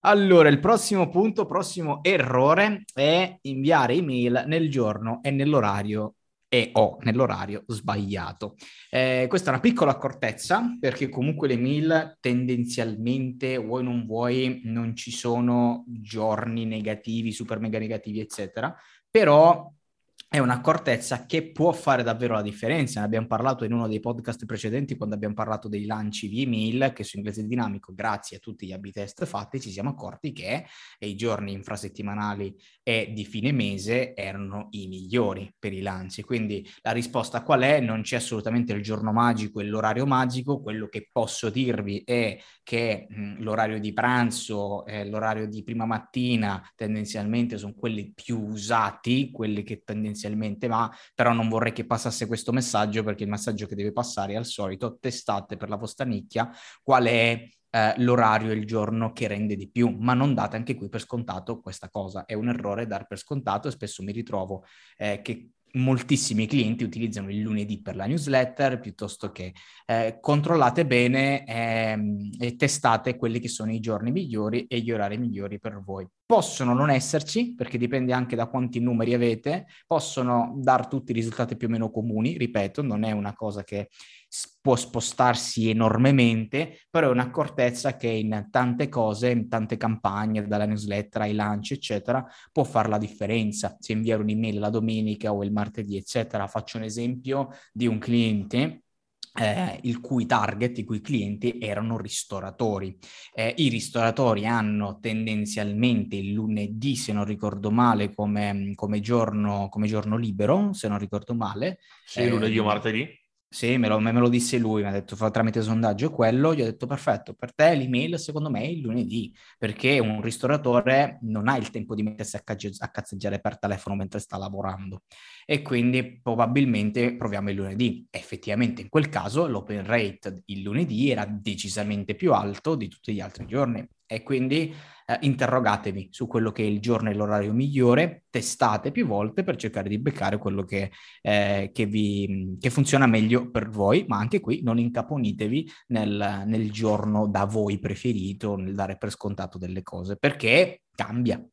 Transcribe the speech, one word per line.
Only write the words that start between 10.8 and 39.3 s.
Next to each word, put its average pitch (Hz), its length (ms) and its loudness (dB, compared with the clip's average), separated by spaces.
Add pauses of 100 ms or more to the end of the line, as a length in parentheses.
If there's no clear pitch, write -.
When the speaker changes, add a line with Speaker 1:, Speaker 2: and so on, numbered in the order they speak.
Speaker 1:
comunque 147 400 0
le 127 100 2
mail 156 640 2
tendenzialmente, 123 1400 -2
vuoi 123 280 -2
non 120 220 -2
vuoi, 123 600 0
non 117 280 -4
ci - 160 -10
sono 120 760 2
giorni 110 800 -2
negativi, 110 680 -4
super 110 280 -6
mega 110 200 -2
negativi, 107 400 -6
eccetera. 107 560 -6 (340)
Però 170 640 6 (640)
è 151 60 2
un'accortezza 123 880 0
che 160 240 -4
può 165 220 4
fare 131 280 2
davvero 117 320 0
la 107 80 2
differenza. 117 580 -2
Ne 104 60 -2
abbiamo 110 220 0
parlato 120 380 0
in 107 60 -2
uno 117 160 0
dei 107 120 -2
podcast 117 480 -6
precedenti, 113 500 -4
quando 107 160 -6
abbiamo 104 220 -4
parlato 110 320 -4
dei 104 180 -6
lanci 107 420 -6
via 107 140 -4
email, 120 500 0
che 110 120 -10
su - 140 -10
Inglese 104 280 -6
Dinamico, 107 480 -4
grazie 101 440 -6
a - 20 -16
tutti - 260 -14
gli 92 60 -10
A 95 80 -10
B 98 100 -14
test 101 360 -8
fatti, 104 360 -8
ci 113 80 -12
siamo 101 220 -6
accorti - 420 -10
che 113 320 -6 (360)
i 104 140 -6
giorni 104 360 -2
infrasettimanali 101 1040 -6 (260)
e 113 320 0
di 104 120 -6
fine 113 260 -2
mese 113 640 0
erano 98 560 -8
i 98 160 -10
migliori 95 720 -4
per 104 120 -6
i 95 100 -8
lanci. 95 420 -8
Quindi 107 440 -4 (140)
la 113 120 -4
risposta 120 500 -2
qual 139 180 4
è? 143 180 6
Non 110 220 -2
c'è 117 140 -4
assolutamente 117 580 -2
il 104 80 -2
giorno 107 320 -2
magico 110 460 2